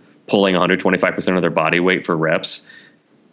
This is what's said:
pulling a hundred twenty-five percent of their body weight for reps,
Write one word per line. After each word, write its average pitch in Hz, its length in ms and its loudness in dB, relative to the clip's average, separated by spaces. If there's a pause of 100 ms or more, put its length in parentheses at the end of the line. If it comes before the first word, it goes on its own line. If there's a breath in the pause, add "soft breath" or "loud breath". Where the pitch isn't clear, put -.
(260 soft breath)
pulling 98 300 2
a 85 40 2
hundred 90 200 0
twenty-five 92 340 0
percent 92 220 -2
of 87 60 0
their 85 80 0
body 82 300 0
weight 92 240 0
for 87 120 -2
reps, - 500 -2 (680 loud breath)